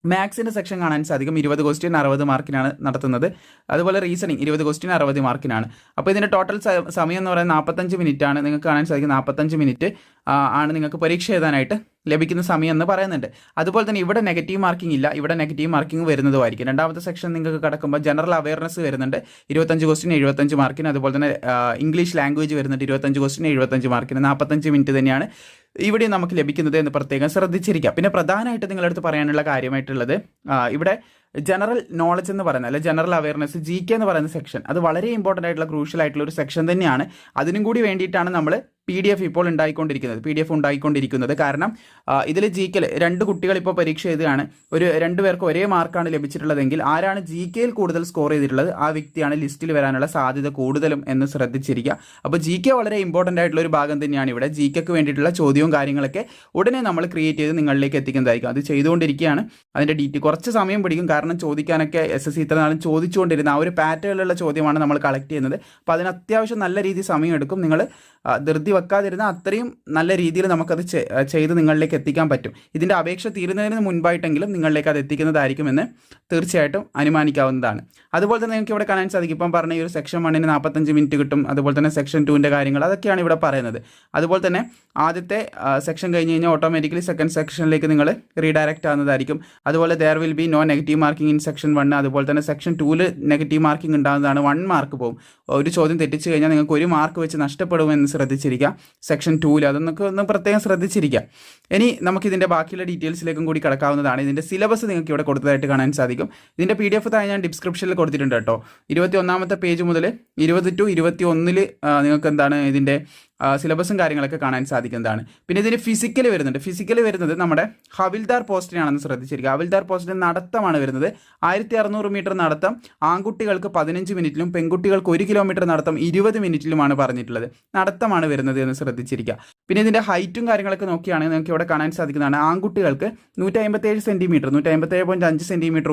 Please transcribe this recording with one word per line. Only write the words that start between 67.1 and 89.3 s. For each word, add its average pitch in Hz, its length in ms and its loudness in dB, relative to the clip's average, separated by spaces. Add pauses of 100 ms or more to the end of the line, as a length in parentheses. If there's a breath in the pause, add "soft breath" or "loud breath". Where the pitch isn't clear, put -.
സമയം 160 240 2
എടുക്കും. 156 280 -2
നിങ്ങൾ, 156 140 2 (460 loud breath)
ആ, 123 80 0 (140)
ധൃതി 156 280 0
വെക്കാതിരുന്നാൽ 196 580 0
അത്രയും 202 340 -4 (280)
നല്ല 165 160 2 (100)
രീതിയിൽ 175 320 0
നമുക്കത് 165 280 -2 (100)
ചെ-, 151 140 -2 (100)
ആ, 131 40 2 (140)
ചെയ്ത് 156 260 2
നിങ്ങളിലേക്ക് 156 400 2
എത്തിക്കാൻ 151 320 0
പറ്റും. 117 200 -2 (260 loud breath)
ഇതിൻ്റെ 185 220 2
അപേക്ഷ 180 280 -4 (100)
തീരുന്നതിന് 208 500 -2
മുൻപായിട്ടെങ്കിലും 170 680 0
നിങ്ങളിലേക്ക് 156 380 0
അത് 147 100 0
എത്തിക്കുന്നതായിരിക്കുമെന്ന് 147 800 0 (500 soft breath)
തീർച്ചയായിട്ടും 170 500 0 (180)
അനുമാനിക്കാവുന്നതാണ്. 139 800 2 (360 soft breath)
അതുപോലെ 208 260 2
തന്നെ 220 120 -4
നിങ്ങൾക്ക് 220 200 -2
ഇവിടെ 208 160 -2
കാണാൻ 190 240 0
സാധിക്കും, 165 240 -2
ഇപ്പം 170 180 0
പറഞ്ഞ 165 220 0
ഈ - 60 -2
ഒരു 175 120 -8
സെക്ഷൻ 170 280 -4
വണ്ണിന് 160 260 2
നാൽപത്തഞ്ച് 151 460 0
മിനിറ്റ് 147 240 2
കിട്ടും. 143 200 0 (120)
അതുപോലെ 139 260 0
തന്നെ 156 180 2
സെക്ഷൻ 147 320 0
ടുവിൻ്റെ 147 260 4
കാര്യങ്ങൾ 143 320 0
അതൊക്കെയാണ് 190 380 0
ഇവിടെ 165 200 2
പറയുന്നത്. 123 340 -2 (400 soft breath)
അതുപോലെ 170 280 2
തന്നെ 180 160 0 (440 loud breath)
ആദ്യത്തെ, 180 340 -4 (260)
ആ, 139 40 2 (160)
സെക്ഷൻ 165 280 -4
കഴിഞ്ഞ് 165 200 2
കഴിഞ്ഞാൽ 165 200 2
ഓട്ടോമാറ്റിക്കലി 160 540 0
സെക്കൻഡ് 156 280 -2
സെക്ഷനിലേക്ക് 156 560 0
നിങ്ങൾ 147 160 4 (360)
റീഡയറക്റ്റ് 156 460 0
ആവുന്നതായിരിക്കും. 143 480 0 (300 loud breath)